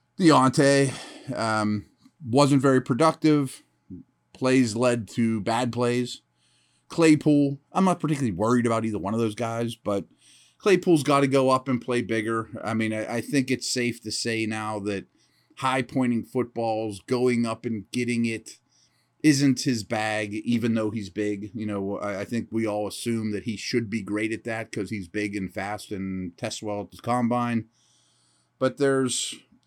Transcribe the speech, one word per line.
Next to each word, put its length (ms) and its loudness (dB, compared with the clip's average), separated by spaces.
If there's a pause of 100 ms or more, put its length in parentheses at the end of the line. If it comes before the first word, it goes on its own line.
(180)
Deontay, 760 6 (420)
um, 520 0 (380)
wasn't 360 4
very 200 4
productive. 800 2 (680)
Plays 460 2
led 320 2
to 320 0
bad 320 -2
plays. 480 -2 (640)
Claypool, 720 4 (140)
I'm 100 2
not 160 2
particularly 320 -2
worried 340 2
about 200 0
either 140 -4
one 140 -4
of 60 -2
those 160 -2
guys, 400 -4
but 300 -2 (540)
Claypool's 440 4
gotta 240 4
go 220 4
up 200 2
and 120 0
play 200 -2
bigger. 480 -2 (120)
I 120 -4
mean, 200 0
I, 220 -6
I 60 -2
think 280 0
it's 200 -4
safe 340 -2
to 80 -8
say 340 -2
now 340 -4
that 260 -4 (540)
high 220 0
pointing 420 -2
footballs, 760 -4
going 460 0
up 200 -6
and 280 -6
getting 320 0
it, 340 -6 (640)
isn't 380 4
his 240 -2
bag, 480 -4
even 400 0
though 180 -2
he's 180 -8
big. 440 -4
You 120 -8
know, 320 -4
I, 240 -6
I 40 -8
think 260 -6
we 160 -2
all 200 -2
assume 440 -4
that 120 -6
he 120 -6
should 340 -4
be 120 -4
great 320 -4
at 100 -8
that 260 -8
'cause 200 -6
he's 180 -8
big 260 -4
and 200 -6
fast 400 -8
and 440 -8
tests 240 -8
well 200 -6
at 100 -14
the 60 -20
combine. 720 -2 (920)
But 180 -2
there's 580 0 (320)